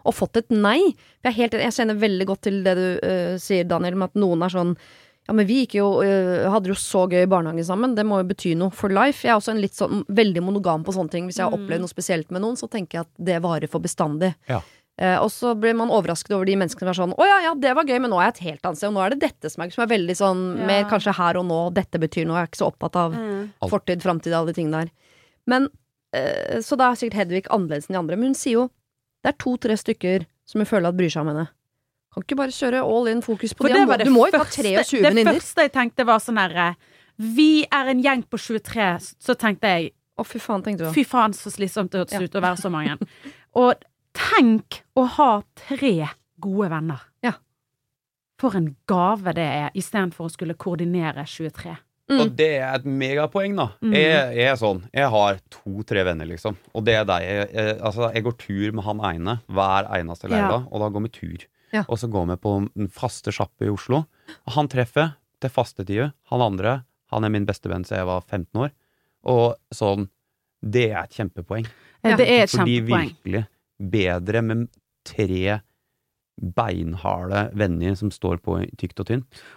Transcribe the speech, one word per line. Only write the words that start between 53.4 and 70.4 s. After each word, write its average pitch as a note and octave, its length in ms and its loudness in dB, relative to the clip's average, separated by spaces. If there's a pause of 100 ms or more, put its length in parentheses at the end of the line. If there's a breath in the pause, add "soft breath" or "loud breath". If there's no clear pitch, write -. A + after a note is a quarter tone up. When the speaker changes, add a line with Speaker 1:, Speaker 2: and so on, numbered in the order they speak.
Speaker 3:
da. D3 120 0 (140)
Speaker 2:
Mm. A3 120 0
Speaker 3:
Jeg, D3 420 2
jeg B2 160 4
er B2+ 80 0
sånn, G2 220 0 (100)
jeg C#3 180 2
har G2+ 280 2 (120)
to-tre G2+ 540 -4
venner, E2 240 -2
liksom. F2 280 -6 (180)
Og A2+ 100 -4
det A2+ 100 4
er A2 100 2
deg. F#2 180 0
Jeg, G2+ 320 -4
jeg, G#2+ 260 0
altså, A2 320 -2
jeg A2 120 -2
går A#2 140 -4
tur G#2 340 -4
med G#2+ 120 -6
han G#2+ 160 -6
ene F#2 360 -4 (120)
hver G2 420 0
eneste E2+ 380 -6
Speaker 1:
Ja. - 80 0
Speaker 3:
lørdag, B2+ 340 -2
og G2+ 100 -6
da G#2+ 100 -2
går G#2 120 -4
vi A2+ 60 -4
tur. E2+ 380 -14 (260)
Speaker 1:
Ja. G#3+ 160 -2
Speaker 3:
Og A#2 100 -2
så A#2+ 100 -6
går G2 200 -2
vi F2+ 80 -2
på G2+ 400 -2
den G2+ 120 -4
faste - 440 -6
sjappe - 340 -4
i G#2 60 -2
Oslo. B2+ 320 -2 (420 loud breath)
Og - 60 -10
han D3 160 0
treffer C#3+ 460 0 (260)
til B2+ 100 -4
faste - 340 -2
tider. A2+ 280 -2 (180)
Han B2 100 0
andre, A2+ 440 0 (260)
han A2 140 -2
er G#2+ 60 0
min G#2 160 0
beste G2 220 -6
venn F2+ 160 -4
siden G2+ 140 -6
jeg F#2 80 -2
var F#2 140 -2
femten G2 400 -6
år. C#3 100 -2 (540)
Og A#2 320 4 (160)
sånn, G2+ 360 0 (540)